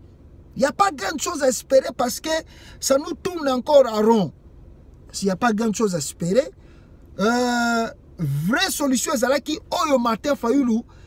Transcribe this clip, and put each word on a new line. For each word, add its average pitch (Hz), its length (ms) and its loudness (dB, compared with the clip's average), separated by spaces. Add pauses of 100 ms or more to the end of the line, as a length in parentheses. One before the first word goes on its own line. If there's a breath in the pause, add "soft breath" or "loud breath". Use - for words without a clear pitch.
(560)
Il - 40 -12
n'y 247 60 2
a 285 80 -2
pas - 180 2
grand 330 260 -6
chose 349 240 -6
à 277 60 2
espérer 269 480 2
parce 247 240 -2
que 320 100 -8 (500 loud breath)
ça 269 180 2
nous 330 160 -4 (100)
tourne 339 240 -4
encore 262 400 4
à 214 140 -2
rond. 214 320 4 (800)
S'il - 160 -4
n'y 190 40 0
a 180 60 -4
pas 240 160 0
grand 214 200 -2
chose 202 220 -2
à 156 40 -4
espérer, 190 520 -2 (680 soft breath)
euh, 233 680 0 (300)
vraie 175 520 -2
solution, 277 460 -2
c'est 240 140 0
là 285 100 2
qui, 302 180 -6 (280)
Oyo 277 140 2
Martin 240 360 0
Fayulu, 240 460 0 (260 loud breath)